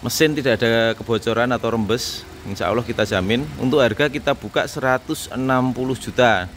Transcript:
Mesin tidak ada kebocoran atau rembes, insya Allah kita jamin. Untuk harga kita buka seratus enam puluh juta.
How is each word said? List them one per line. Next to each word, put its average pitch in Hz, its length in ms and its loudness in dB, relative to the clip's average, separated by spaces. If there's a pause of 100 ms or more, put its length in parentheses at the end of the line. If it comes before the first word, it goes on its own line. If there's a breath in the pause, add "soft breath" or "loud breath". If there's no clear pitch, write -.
Mesin 151 300 2
tidak 123 260 2
ada 113 380 2
kebocoran 117 560 0
atau 113 240 0
rembes, 110 480 -2 (240)
insya 98 160 -4
Allah 110 160 0
kita 113 240 -2
jamin. 107 400 0 (160)
Untuk 131 160 2
harga 131 320 2
kita 143 240 -2
buka 107 320 -4
seratus 131 640 -2
enam 127 400 0
puluh 127 240 -2
juta. 107 640 2